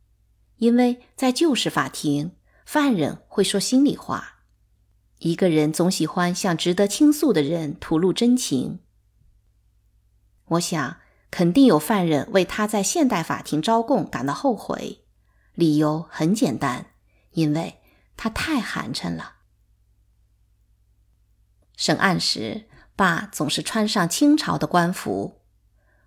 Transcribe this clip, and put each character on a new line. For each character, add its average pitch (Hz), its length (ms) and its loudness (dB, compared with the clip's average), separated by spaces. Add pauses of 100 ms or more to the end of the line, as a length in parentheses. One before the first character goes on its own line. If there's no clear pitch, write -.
(580)
因 233 180 2
为 247 260 2 (140)
在 254 160 0
旧 277 240 2
式 - 140 -2
法 139 200 -2
庭， 147 460 -4 (300)
犯 285 280 2
人 156 340 -2
会 - 160 0
说 196 160 0
心 254 240 2
里 269 140 2
话。 - 380 -8 (840)
一 170 180 -2
个 180 140 2
人 156 240 2
总 180 180 2
喜 160 160 -2
欢 175 260 -2
向 180 220 -2
值 175 180 0
得 202 140 2
倾 294 240 4
诉 294 220 2
的 156 80 2
人 156 360 -2
吐 - 200 -2
露 175 160 2
真 240 240 2
情。 - 420 -4 (1700)
我 165 160 0
想， 147 380 -6 (300)
肯 175 220 2
定 269 140 8
有 190 120 8
犯 180 300 0
人 147 240 0
为 185 140 4
他 214 200 -4
在 214 160 -2
现 302 240 0
代 214 160 0
法 - 200 -6
庭 151 200 -4
招 226 200 2
供 190 280 0
感 123 160 -6
到 143 80 -2
后 139 220 -2
悔， - 480 -10 (500)
理 160 220 2
由 156 340 0
很 160 240 0
简 156 240 0
单， - 360 -6 (380)
因 160 200 0
为 165 300 -6 (340)
他 - 140 -6
太 262 320 -4
寒 - 320 -8
碜 175 200 -6
了。 - 200 -12 (2500)
审 - 220 -2
案 175 220 0
时， - 480 -6 (280)
爸 185 360 0
总 - 180 -4
是 156 120 -4
穿 214 260 -2
上 202 200 0
清 294 280 4
朝 170 220 -2
的 - 100 -4
官 175 260 2
服， - 480 -6 (640)